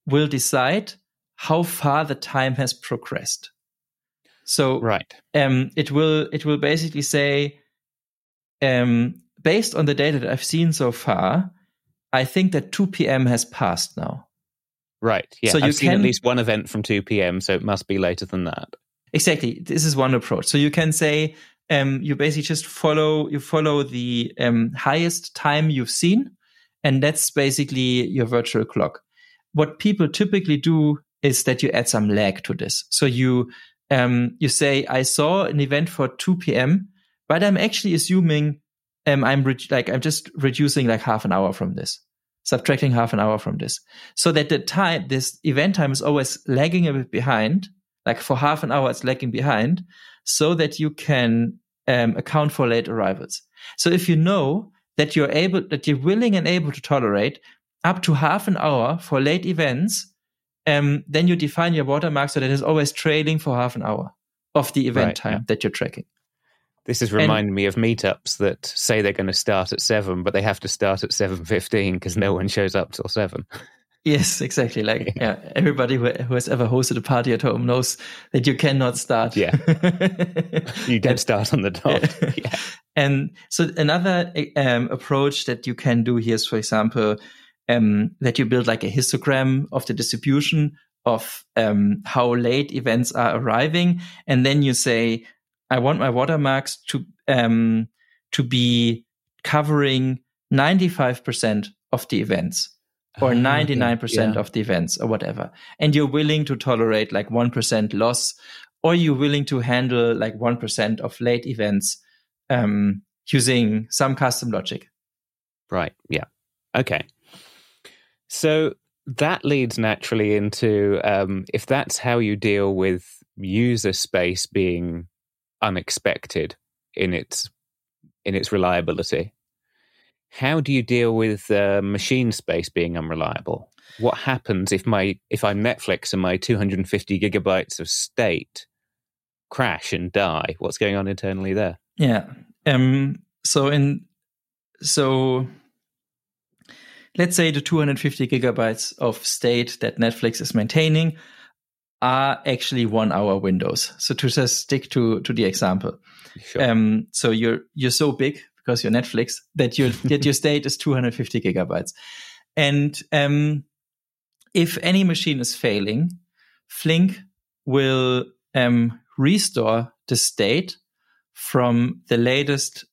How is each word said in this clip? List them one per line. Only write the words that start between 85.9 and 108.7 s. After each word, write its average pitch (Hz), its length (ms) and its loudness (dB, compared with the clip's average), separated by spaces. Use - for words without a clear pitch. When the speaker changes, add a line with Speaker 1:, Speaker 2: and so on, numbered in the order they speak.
Speaker 1:
do 120 120 2
here 113 200 0
is, 110 120 -2
for 113 100 -2
example, 107 600 2
um, 110 440 2
that 131 180 0
you 131 60 2
build, 113 220 2
like, 110 180 0
a 95 40 -4
histogram 131 840 0
of 131 120 -4
the 123 80 -4
distribution 147 840 0
of, - 380 -2
um, 104 480 2
how 123 280 2
late 123 380 0
events 120 400 0
are 117 260 0
arriving. 156 640 2
And 127 200 2
then 143 180 4
you 131 100 2
say, 117 520 0
"I 127 100 2
want 143 200 2
my 135 100 0
watermarks 135 680 0
to, - 180 -6
um, 113 640 2
to 135 120 0
be 120 640 2
covering 139 760 2
ninety-five 147 760 2
percent 107 420 -2
of - 160 -2
the 107 140 -2
events - 520 -4
or 131 80 2
Speaker 2:
Ah, - 20 2
okay. 120 80 2
Speaker 1:
ninety-nine 131 580 2
percent 113 360 0
Speaker 2:
Yeah. 110 60 -2
Speaker 1:
of - 120 -6
the 110 100 -2
events 90 360 -2
or 117 100 -4
whatever." - 440 -6
And - 180 2
you're 147 120 4
willing 151 380 0
to 135 100 -4
tolerate, 113 560 0
like, 101 180 -2
one 117 220 0
percent 107 420 -2
loss, 117 400 0